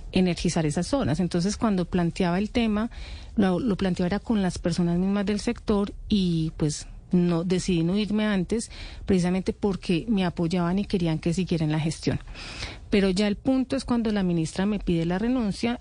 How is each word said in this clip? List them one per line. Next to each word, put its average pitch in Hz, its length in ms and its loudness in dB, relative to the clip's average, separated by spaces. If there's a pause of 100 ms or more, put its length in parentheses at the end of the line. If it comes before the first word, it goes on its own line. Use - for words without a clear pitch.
(120)
energizar 180 540 2
esas 170 200 0
zonas. 190 340 0
Entonces, 180 360 0
cuando 196 280 0
planteaba 175 540 0
el 208 120 -2
tema, 220 400 0 (460)
lo, 190 220 4
lo 214 180 0
planteaba 180 300 0
era 202 140 0
con 220 200 0
las 185 180 0
personas 175 400 0
mismas 196 280 0
del 208 140 0
sector 208 520 -2 (160)
y, 175 480 2
pues, 151 300 -2 (240)
no, 175 320 4
decidí 175 420 2
no 175 120 2
irme 214 300 0
antes, 208 440 0 (360)
precisamente 185 480 2
porque 185 540 0
me 196 180 2
apoyaban 175 520 0
y 202 60 0
querían 170 340 0
que 175 140 0
siguiera 165 320 0
en 151 80 2
la 156 80 0
gestión. 156 400 -2 (680)
Pero 196 180 4
ya 196 200 2
el 208 80 0
punto 262 400 0
es 254 100 -4
cuando 233 260 0
la 202 100 0
ministra 175 440 0
me 208 120 0
pide 165 280 0
la 180 120 0
renuncia, 233 640 0